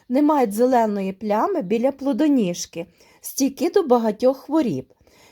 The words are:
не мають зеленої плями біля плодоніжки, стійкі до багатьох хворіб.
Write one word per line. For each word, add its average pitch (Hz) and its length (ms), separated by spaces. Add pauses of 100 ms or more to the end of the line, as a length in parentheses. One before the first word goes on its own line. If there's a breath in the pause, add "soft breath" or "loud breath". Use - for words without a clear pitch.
не 262 140
мають 285 300
зеленої 214 600
плями 233 500
біля 226 300
плодоніжки, 240 920 (340 soft breath)
стійкі - 500
до 392 120
багатьох 240 540
хворіб. 262 580 (380 soft breath)